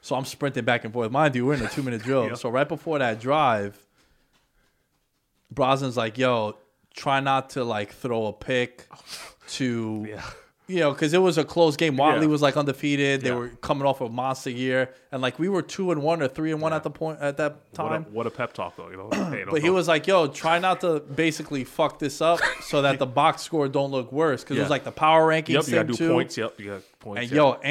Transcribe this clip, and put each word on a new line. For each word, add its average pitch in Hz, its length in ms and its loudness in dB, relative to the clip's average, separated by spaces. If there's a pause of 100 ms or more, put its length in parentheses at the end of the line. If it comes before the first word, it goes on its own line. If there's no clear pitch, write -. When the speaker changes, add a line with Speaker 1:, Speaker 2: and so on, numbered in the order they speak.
Speaker 1:
So - 140 -4
I'm 135 100 -4
sprinting 131 400 -4
back 120 200 2
and 110 80 -8
forth. 117 180 -2
Mind 143 240 2
you, 123 100 0
we're 143 80 4
in 131 80 0
a 107 80 -4
two-minute 127 340 -4
drill. 127 220 2
Speaker 2:
<laughs> 107 40 -2
Yep. 120 80 -8
Speaker 1:
So 120 120 -6
right 131 180 2
before 156 320 -4
that 117 220 0
drive, 117 560 2 (1800)
Brosnan's 131 440 0
like, 113 200 -2
Yo, 120 400 0 (360)
try 135 260 0
not 135 320 0
to, 131 120 -4
like, 107 300 -4
throw 113 340 -4
a 101 60 -4
pick 123 540 -4 (600)
to 113 560 -4
Speaker 2:
<laughs> 107 40 -10
Yeah. 104 120 -12 (460)
Speaker 1:
you 185 120 -2
know, 147 140 2
'cause 151 200 0
it 175 80 6
was 175 160 4
a 151 60 2
close 160 320 4
game. 151 220 0
Watley 151 280 4
Speaker 2:
Yeah. 151 60 4
Speaker 1:
was, 147 100 2
like, 139 140 4
undefeated. 143 680 0
They 127 80 -2
Speaker 2:
Yeah. 123 60 0
Speaker 1:
were 120 140 -6
coming 139 360 -4
off 135 160 2
a 123 80 -4
monster 127 400 -6
year, 127 400 -2 (220)
and, 131 100 -6
like, 127 160 -2
we 175 120 0
were 190 120 0
two 185 300 -4
and 151 100 0
one 165 200 0
or 180 80 0
three 160 220 -4
and 156 100 -4
one 160 100 0
Speaker 2:
Yeah. 156 60 -2
Speaker 1:
at 151 60 -4
the 156 60 -4
point, 156 300 -8
at 143 180 -4
that 147 200 -2 (180)
Speaker 2:
What 160 100 -4
a, 156 40 -4
Speaker 1:
time. 160 220 -4
Speaker 2:
what 113 160 -4
a 110 40 -4
pep 120 220 -6
talk, 90 240 -8
though. 87 120 -16
You 92 80 -16
know? 98 120 -14
Speaker 1:
<clears throat> 190 240 -2
Speaker 2:
Hey, 107 80 -4
don't 92 100 -6
Speaker 1:
But 151 100 2
he 160 60 2
Speaker 2:
throw 180 80 4
Speaker 1:
was 170 140 2
like, 156 180 2
"Yo, 180 200 4
try 160 320 0
not 180 220 0
to 160 200 0
basically 147 640 -4
fuck - 340 -2
this 143 220 -4
up 165 180 4 (220)
so 147 200 0
that 139 160 2
the 139 80 0
Speaker 2:
<laughs> 123 160 -2
Speaker 1:
box 156 200 4
score 147 260 -2
don't 139 240 0
look 131 220 -4
worse." 143 300 0
'Cause 139 140 -6
it 113 40 2
was, - 60 0
Speaker 2:
Yeah. 143 40 0
Speaker 1:
like, 135 140 0
the 117 60 -6
power 160 360 6
rankings 160 220 2
Speaker 2:
Yep, 147 180 4
you 127 60 -2
gotta - 140 4
Speaker 1:
thing, - 0 -
Speaker 2:
do 123 80 -2
Speaker 1:
too. 165 180 0
Speaker 2:
points. - 240 0
Yep, 110 220 -4
you 101 120 -12
got 95 100 -12 (180)
points. 110 240 -8
Speaker 1:
And, 123 80 -6
Speaker 2:
Yep. 139 60 0
Speaker 1:
yo, 139 220 6 (100)